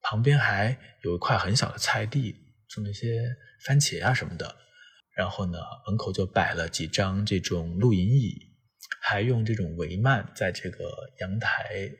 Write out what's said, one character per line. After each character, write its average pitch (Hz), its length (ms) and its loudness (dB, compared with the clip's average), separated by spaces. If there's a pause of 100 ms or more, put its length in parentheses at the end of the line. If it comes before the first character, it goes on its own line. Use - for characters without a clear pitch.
旁 110 200 0
边 143 160 6
还 104 400 2 (240)
有 87 140 0
一 - 20 -4
块 - 180 2
很 92 200 2
小 - 160 0
的 - 60 -12
菜 110 280 0
地， 120 300 -2 (320)
种 - 160 -8
了 101 60 -4
一 - 20 -6
些 117 320 -2 (400)
番 143 160 6
茄 - 240 0
啊 127 100 4
什 - 100 -2
么 87 120 -8
的。 - 180 -8 (640)
然 95 140 0
后 98 160 -4
呢， 87 100 -4 (320)
门 107 80 2
口 107 160 -2
就 95 140 0
摆 92 260 2
了 82 160 -2
几 - 180 -4
张 98 380 0
这 101 160 2
种 85 380 -2
露 113 160 6
营 92 120 4
椅， 123 300 4 (640)
还 101 220 0
用 117 200 2
这 110 120 2
种 87 220 -4
帷 85 220 -4
幔 117 360 2
在 92 180 -2
这 - 180 -6
个 - 140 -10 (360)
阳 92 200 -2
台 - 600 -4